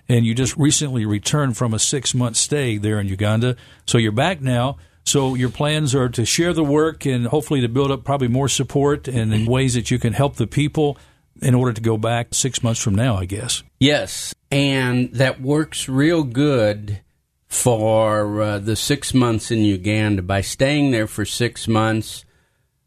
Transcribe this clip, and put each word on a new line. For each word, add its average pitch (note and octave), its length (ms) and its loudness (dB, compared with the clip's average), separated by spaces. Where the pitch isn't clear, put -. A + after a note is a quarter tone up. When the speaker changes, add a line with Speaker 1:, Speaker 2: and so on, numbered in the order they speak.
Speaker 1:
And A#2 180 4
you A2+ 80 0
just B2 240 -2
recently C#3 480 0
returned A2 500 0
from A#2 180 -2
a G#2+ 60 -2
six-month B2 560 -2
stay B2+ 440 -2
there G#2 200 -2
in G2+ 80 -4
Uganda. G#2+ 480 0
So - 140 2
you're A2 120 2
back D3 300 0
now. B2+ 360 0
So C3 300 2
your B2+ 140 0
plans D3+ 440 -2
are B2+ 160 2
to A#2+ 160 -2
share E3+ 260 0
the D#3+ 120 0
work D3+ 420 2
and B2 220 0
hopefully C#3+ 340 0
to A#2+ 80 0
build C#3 220 0
up C3 120 -4
probably C#3 240 0
more B2+ 220 0
support C#3+ 580 0
and A2+ 260 -2
in G#2+ 120 2
ways B2+ 300 2
that A#2+ 160 -2
you B2 80 0
can A#2 140 0
help C#3 220 0
the A2+ 120 -2
people D3 500 0
in B2+ 100 4
order B2 200 4
to A2 80 -8
go A2+ 140 2
back A#2 380 -2
six - 300 -2
months A2+ 180 0
from G2+ 140 0
now, A2+ 220 2
I F#2 80 -4
guess. G2+ 380 -6
Speaker 2:
Yes, C3+ 540 0
and C3 600 0
that C3 280 0
works D3 460 -2
real D3+ 360 2
good A2 800 0
for, G#2+ 920 2
uh, G#2 180 0
the G#2 160 -2
six - 380 -2
months A#2+ 380 0
in A2+ 80 0
Uganda. G#2 640 2
By G2 180 0
staying C#3+ 480 0
there A2 180 0
for - 160 -6
six - 440 -4
months, A2 580 0